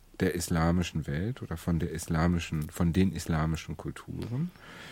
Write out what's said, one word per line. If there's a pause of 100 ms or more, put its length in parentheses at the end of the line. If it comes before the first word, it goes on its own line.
(200)
der
islamischen
Welt
oder
von
der
islamischen,
von
den
islamischen
Kulturen. (420)